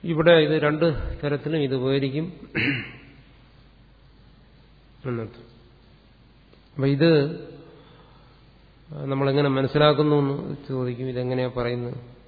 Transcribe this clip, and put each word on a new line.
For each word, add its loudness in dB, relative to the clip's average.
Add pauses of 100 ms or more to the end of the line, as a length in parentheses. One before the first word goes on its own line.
ഇവിടെ 6 (100)
ഇത് 0 (100)
രണ്ട് 2 (360)
തരത്തിലും -2
ഇത് -2
ഉപകരിക്കും -2 (2750)
എന്നർത്ഥം. -8 (1300)
അപ്പൊ -2
ഇത് 4 (2000)
നമ്മളെങ്ങനെ 2
മനസ്സിലാക്കുന്നു 4
എന്ന് 0 (320)
ചോദിക്കും. -4
ഇതെങ്ങനെയാ -2
പറയുന്നത്? -4 (280)